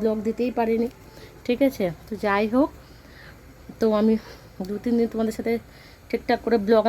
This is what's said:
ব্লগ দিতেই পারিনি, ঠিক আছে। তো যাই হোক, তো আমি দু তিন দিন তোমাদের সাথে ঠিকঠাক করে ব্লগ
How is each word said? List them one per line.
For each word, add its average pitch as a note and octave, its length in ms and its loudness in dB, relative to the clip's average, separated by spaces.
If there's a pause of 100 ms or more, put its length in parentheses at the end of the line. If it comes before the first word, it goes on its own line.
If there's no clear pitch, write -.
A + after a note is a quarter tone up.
ব্লগ A3 140 2 (100)
দিতেই A#3 320 -2
পারিনি, A3+ 300 0 (580)
ঠিক A#3+ 200 0
আছে। C4 180 0 (220)
তো - 60 -16 (120)
যাই G3+ 200 2 (100)
হোক, C#4 140 4 (1120)
তো A#3 60 2 (140)
আমি A3 140 4 (540)
দু G3+ 60 -8 (100)
তিন A#3+ 140 0
দিন A3+ 160 2
তোমাদের A3 240 -2
সাথে A3+ 140 -4 (560)
ঠিকঠাক A#3 360 -2
করে A3+ 120 2 (100)
ব্লগ A3 220 6